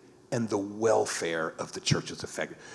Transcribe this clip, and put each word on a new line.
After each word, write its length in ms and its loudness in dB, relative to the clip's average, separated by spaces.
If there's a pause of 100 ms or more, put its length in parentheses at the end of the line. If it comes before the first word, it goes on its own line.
(320)
and 180 0
the 80 4
welfare 1000 2
of 140 -8
the 80 -10
church 280 2
is 140 -8
affected. 340 -6 (180)